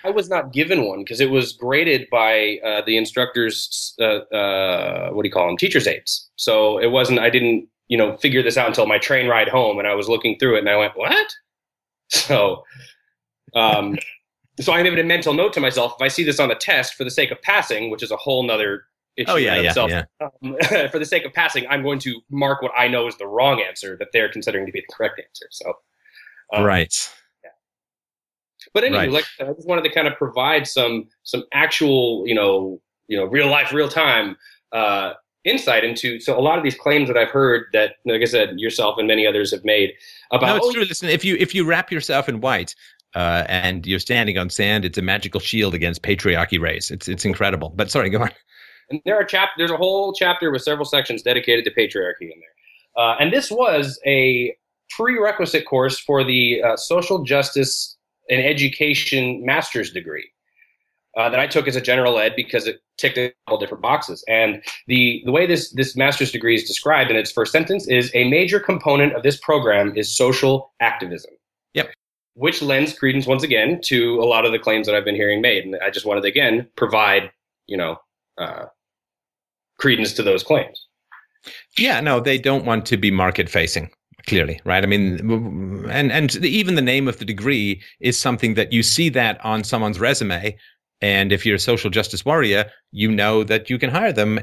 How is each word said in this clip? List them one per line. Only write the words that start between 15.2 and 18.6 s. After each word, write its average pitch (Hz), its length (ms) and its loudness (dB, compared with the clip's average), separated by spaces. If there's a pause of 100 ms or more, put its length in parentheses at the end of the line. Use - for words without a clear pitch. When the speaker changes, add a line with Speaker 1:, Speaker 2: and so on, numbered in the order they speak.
Speaker 1:
note 185 200 2
to 160 60 -2
myself, 127 360 0
if - 80 -8
I 135 40 2
see 165 160 -2
this 147 160 0
on 131 120 2
a - 40 0
test, 139 400 0
for 135 80 -8
the 127 80 -6
sake 139 200 0
of - 100 -10
passing, 117 480 0
which 110 140 -6
is 110 80 -8
a 104 60 -4
whole 131 260 -2
nother 107 400 -2 (340)